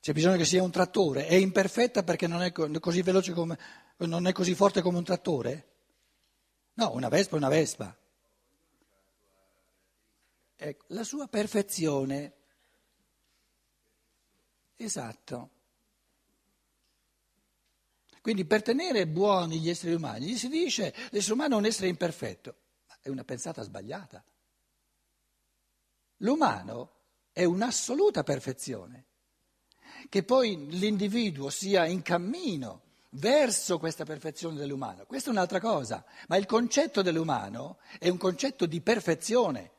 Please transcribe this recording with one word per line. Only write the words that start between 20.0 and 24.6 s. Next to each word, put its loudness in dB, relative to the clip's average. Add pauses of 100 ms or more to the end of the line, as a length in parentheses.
gli -4
si -6
dice, -2 (160)
"L'essere 0
umano 2
è 4
un 0
essere 0
imperfetto." -6 (320)
Ma -20
è -10
una -8
pensata -10
sbagliata. -14 (1900)